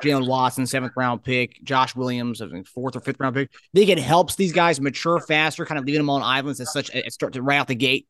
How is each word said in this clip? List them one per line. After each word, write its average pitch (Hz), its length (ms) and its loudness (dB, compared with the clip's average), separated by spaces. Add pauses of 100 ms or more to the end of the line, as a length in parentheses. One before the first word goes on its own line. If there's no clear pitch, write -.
Jalen 139 240 2
Watson, 127 380 0
seventh 127 300 -4
round 123 280 -2
pick, 123 400 -2
Josh 127 320 0
Williams, 120 460 -4
I 98 80 -10
think 90 180 -12
fourth 123 280 -8
or 120 40 -6
fifth 131 200 -6
round 131 160 -2
pick, 139 160 -2
do - 300 2
you 208 60 8
think 185 100 6
it 147 40 -2
helps 160 340 4
these 190 160 0
guys 170 280 4
mature 147 400 0
faster, 156 460 0
kind 151 140 -4
of 127 60 -6
leaving 147 160 2
them 143 80 2
on 139 120 2
islands 135 380 -2
as 123 120 -8
such, 139 240 -6
uh, 127 140 -4
start - 240 -6
to 127 80 -6
right 139 160 2
out 135 100 0
the 131 80 -2
gate? 131 340 0